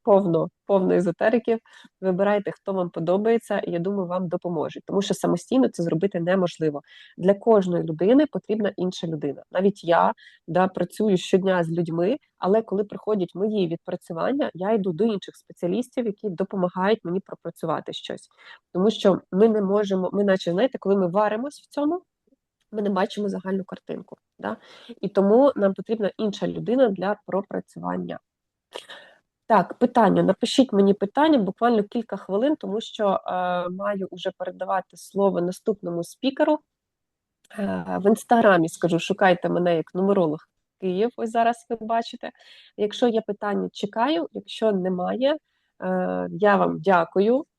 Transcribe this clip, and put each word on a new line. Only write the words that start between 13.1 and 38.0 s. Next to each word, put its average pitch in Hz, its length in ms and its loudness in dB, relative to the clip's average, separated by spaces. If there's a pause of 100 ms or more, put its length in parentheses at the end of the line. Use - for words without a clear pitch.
мої 202 320 -2
відпрацювання, 180 840 -6
я 180 180 -4
йду 196 220 0
до 160 100 -2
інших 220 320 -2
спеціалістів, 226 720 -6
які 208 240 -6
допомагають 190 760 -2
мені 180 160 -4
пропрацювати 165 760 -8
щось. - 340 -12 (460)
Тому 190 180 2
що 202 300 2 (100)
ми 202 160 4
не 214 140 0
можемо, 196 520 0
ми 202 100 0
наче, 190 280 0
знаєте, 220 260 0
коли 196 180 0
ми 190 120 2
варимось 214 540 -2
в - 80 -20
цьому, 311 320 -2 (680)
ми 214 100 -6
не 202 80 0
бачимо 202 400 -2
загальну 190 340 -4
картинку, - 540 -14 (220)
да? 220 180 -6 (440)
І 202 60 -4
тому 208 480 4
нам 196 180 2
потрібна 208 440 -4
інша 202 300 -4
людина 196 420 2
для 190 260 -4 (100)
пропрацювання. 180 920 -6 (1300)
Так, 202 260 2
питання. 196 500 4
Напишіть 220 500 2
мені 196 200 6
питання, 277 440 2
буквально 214 460 0
кілька 208 340 -6
хвилин, 226 380 -2
тому 202 260 -6
що, 202 460 0
е, 180 420 -2
маю 196 420 -4
уже 180 260 -8
передавати 185 600 -6
слово 190 440 0
наступному 175 640 -4
спікеру. 302 560 0 (1000)
Е, 190 260 -4 (180)